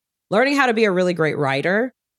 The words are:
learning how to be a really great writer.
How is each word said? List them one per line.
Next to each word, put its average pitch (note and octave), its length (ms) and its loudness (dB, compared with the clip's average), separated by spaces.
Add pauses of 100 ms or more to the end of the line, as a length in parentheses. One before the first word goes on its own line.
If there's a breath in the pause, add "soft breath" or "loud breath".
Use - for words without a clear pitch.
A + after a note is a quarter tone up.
(300)
learning C4 260 2
how C#4 100 2
to A#3+ 80 0
be A3 100 2
a G#3 60 2
really F3+ 240 0
great D#3 240 -2
writer. D3 540 -2 (260)